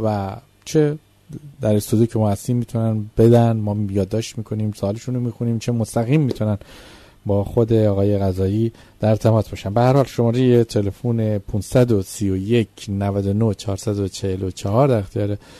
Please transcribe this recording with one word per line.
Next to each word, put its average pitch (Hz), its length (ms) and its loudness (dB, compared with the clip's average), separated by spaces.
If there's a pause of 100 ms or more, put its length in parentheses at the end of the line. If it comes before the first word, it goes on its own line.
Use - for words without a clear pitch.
و 101 320 -4 (280)
چه 151 340 0 (640)
در 107 140 2
استودیو 110 300 2
که 113 120 -2
ما 107 120 2
هستیم 120 260 -2
می‌تونن 113 600 -4
بدن، 117 380 6
ما 104 200 -2 (140)
یادداشت 101 480 -4
می‌کنیم، 107 340 -6
سوالشون 110 420 -6
رو 123 60 -4
می‌خونیم، 117 380 -4
چه 120 140 -4
مستقیم 117 480 0
می‌تونن 110 380 -2 (680)
با 101 180 0
خود 113 280 0
آقای 104 460 2
قضایی 98 540 0 (280)
در 107 160 2
تماس 110 320 2
باشن. - 260 -8
به 117 60 2
هر 127 120 4
حال 139 120 4
شمارهٔ 120 600 2
تلفن 107 760 -2
پونصد 120 540 0
و 98 100 2
سی 98 280 -4
و 95 60 0
یک، 107 520 -2
نود 101 380 -2
و 98 60 0
نه، 107 220 0
چهارصد 101 440 -4
و 98 100 -2
چهل 95 340 -6
و 95 80 -4
چهار 113 380 0
در 120 100 2
اختیار 101 280 -4 (340)